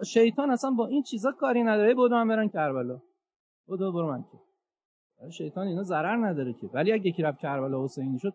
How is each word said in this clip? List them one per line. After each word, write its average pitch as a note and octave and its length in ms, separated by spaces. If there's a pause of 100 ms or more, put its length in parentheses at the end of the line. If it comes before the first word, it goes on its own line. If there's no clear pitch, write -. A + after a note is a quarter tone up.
شیطان A#3 460
اصلاً C4 200
با A#3 160
این C4+ 160
چیزا B3 300
کاری B3+ 300
نداره. A3 320
بدو B3 200
هم A#3 140
برن A3 200
کربلا. C3+ 520 (680)
بدو F#3 240
برو E3 200
مکه. - 260 (800)
برای D#3+ 140
شیطان F3 340
اینا F3+ 160
ضرر F#3+ 440
نداره C#3 260
که. A2+ 140
ولی E3 260
اگه G#3 140
یکی E3+ 160
رفت D3 160
کربلا C3+ 460
حسینی C3 340
شد، F#3+ 160